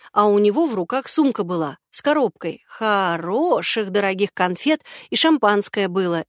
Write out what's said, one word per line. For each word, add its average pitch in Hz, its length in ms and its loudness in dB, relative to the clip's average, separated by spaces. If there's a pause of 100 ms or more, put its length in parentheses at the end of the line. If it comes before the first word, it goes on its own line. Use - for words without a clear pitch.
(120)
а 208 140 4
у 208 120 4
него 208 280 2
в 247 80 -4
руках 202 340 -4
сумка 269 360 0
была 165 340 -4 (120)
с - 120 -8
коробкой 247 640 -2
хороших 202 1200 0
дорогих 196 440 0
конфет, 185 480 0 (280)
и 240 60 -2
шампанское 208 720 2
было, 175 400 -2